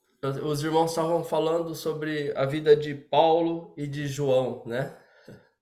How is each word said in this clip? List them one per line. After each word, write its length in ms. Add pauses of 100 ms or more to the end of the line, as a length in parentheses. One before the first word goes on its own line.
(240)
os 400
irmãos 280
estavam 320
falando 520
sobre 600
a 100
vida 320
de 180
Paulo 840
e 100
de 200
João, 580
né? 300 (680)